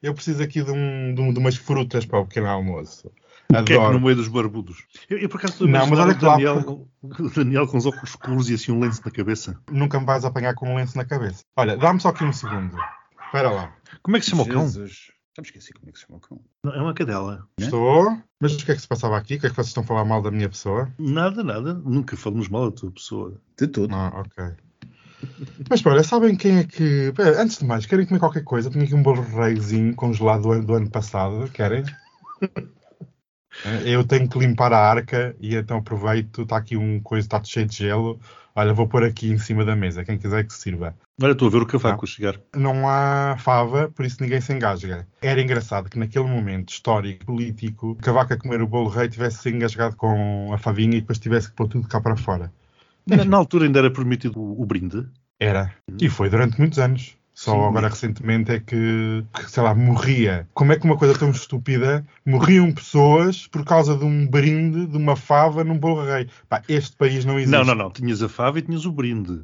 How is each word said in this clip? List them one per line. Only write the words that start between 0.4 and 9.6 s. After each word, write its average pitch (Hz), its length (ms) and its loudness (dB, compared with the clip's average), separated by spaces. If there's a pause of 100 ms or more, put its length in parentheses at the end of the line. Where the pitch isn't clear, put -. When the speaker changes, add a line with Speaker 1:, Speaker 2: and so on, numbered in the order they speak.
Speaker 1:
aqui 147 220 -4
de 135 60 -6
um, 135 440 -4
de 127 60 -2
um, 131 120 2
de 123 60 0
umas 131 160 2
frutas 123 520 -2
para 113 140 0
o 95 60 -2
pequeno 104 220 -2
almoço." 95 600 -6 (400)
Speaker 2:
O - 40 10
que 113 60 8
é 113 40 2
que 107 120 4
Speaker 1:
Adoro. 110 180 6
Speaker 2:
no 127 80 4
meio 131 160 4
dos 117 120 -2
barbudos? 107 500 -6 (300)
Eu, 202 100 -4
eu 196 100 -4
por 196 80 -8
acaso 185 160 -6
estou 180 160 0
a - 20 6
Speaker 1:
Não, 135 160 6
mas 151 120 4
Speaker 2:
imaginar 170 80 6
Speaker 1:
olha 180 80 6
Speaker 2:
o 139 40 -10
Speaker 1:
que 139 60 -2
lá 156 80 10
Speaker 2:
Daniel, 143 560 2 (140)
o 135 280 -8
Daniel 139 380 2
com 131 80 -2
os 120 100 2
óculos - 240 -6
escuros 127 400 -2
e 120 40 2
assim 113 180 -4
um 117 80 2
lenço 117 240 -2
na 110 80 -8
cabeça. 101 440 -6 (140)